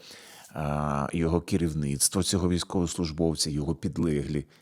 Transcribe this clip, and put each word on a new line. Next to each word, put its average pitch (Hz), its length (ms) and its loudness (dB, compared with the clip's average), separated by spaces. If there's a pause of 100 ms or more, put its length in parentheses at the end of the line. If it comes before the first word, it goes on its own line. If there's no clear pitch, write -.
(540)
а, 73 600 0
його 82 280 2
керівництво, 78 840 0
цього 90 260 2
військовослужбовця, 82 1000 0
його 73 260 -2
підлеглі 73 680 -2 (160)